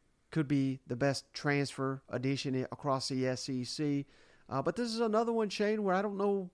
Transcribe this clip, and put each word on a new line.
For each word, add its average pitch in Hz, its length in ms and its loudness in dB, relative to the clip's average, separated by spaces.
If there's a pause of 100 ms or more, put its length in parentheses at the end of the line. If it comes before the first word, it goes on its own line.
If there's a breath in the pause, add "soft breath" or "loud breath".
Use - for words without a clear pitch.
(320 soft breath)
could 151 160 2
be 135 400 2
the 127 80 -2
best 135 360 0
transfer 135 760 0
addition 131 520 0
i-, 127 120 -2
across 135 360 -2
the 131 160 0
S 127 240 -2
E 127 140 -2
C. 143 440 -2 (420 soft breath)
Uh, 135 140 -2
but 165 120 0
this 233 140 -4
is 226 100 -4
another 226 340 2
one, 220 160 2
Shane, 208 360 0
where 185 100 2
I 190 80 2
don't 202 140 -4
know 196 380 0